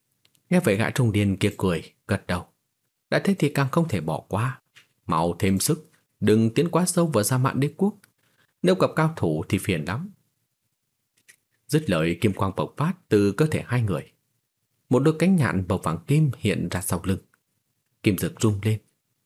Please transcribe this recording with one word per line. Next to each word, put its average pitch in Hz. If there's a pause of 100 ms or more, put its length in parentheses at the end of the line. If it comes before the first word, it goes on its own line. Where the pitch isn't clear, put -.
(500)
Nghe 175
vậy 101
gã 104
trung 117
niên 101
kia 101
cười, 85 (140)
gật 98
đầu. 87 (640)
Đã 143
thế 196
thì 147
càng 139
không 165
thể 95
bỏ 76
qua. 117 (460)
"Mau 85
thêm 98
sức, - (300)
đừng 110
tiến 165
quá 175
sâu 170
vào 107
Sa 127
Mạn 131
đế 147
quốc. 196 (640)
Nếu 185
gặp 160
cao 160
thủ 80
thì 98
phiền 82
lắm." 147 (1600)
Dứt 156
lời, 85
kim 104
quang 95
bộc -
phát 170 (140)
từ 101
cơ 156
thể 90
hai 123
người. 87 (760)
Một 127
đôi 151
cánh 185
nhạn 98
màu 92
vàng 80
kim 147
hiện 87
ra 90
sau 87
lưng. 92 (800)
Kim 98
dược -
rung 104
lên, 107 (460)